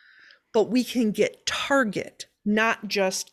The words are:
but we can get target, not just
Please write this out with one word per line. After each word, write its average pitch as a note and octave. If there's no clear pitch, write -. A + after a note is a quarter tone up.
but G#3
we B3
can A3+
get -
target, -
not G#3+
just F#3+